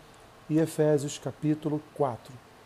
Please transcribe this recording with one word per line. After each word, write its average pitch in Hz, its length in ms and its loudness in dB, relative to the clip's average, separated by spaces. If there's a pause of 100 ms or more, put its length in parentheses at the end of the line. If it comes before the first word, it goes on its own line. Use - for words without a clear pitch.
(480)
e 156 120 2
Efésios 151 580 2
capítulo 151 640 -2 (140)
quatro. 131 360 -4 (340)